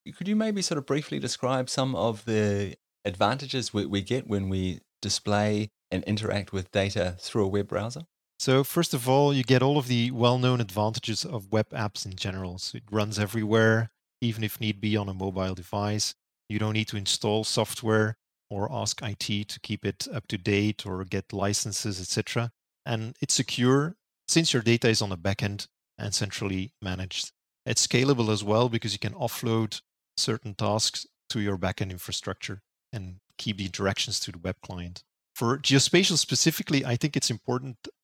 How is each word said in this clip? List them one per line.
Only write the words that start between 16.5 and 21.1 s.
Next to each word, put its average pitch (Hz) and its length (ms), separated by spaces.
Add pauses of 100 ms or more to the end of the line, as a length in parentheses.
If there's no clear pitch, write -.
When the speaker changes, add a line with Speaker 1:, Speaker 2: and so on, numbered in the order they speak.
Speaker 2:
don't 107 140
need 107 160
to - 80
install 107 480
software 110 720 (340)
or 104 220
ask 107 320
I 101 120
T 104 280
to - 160
keep - 240
it 101 280
up 131 160
to 107 100
date 104 460
or 95 200
get 92 280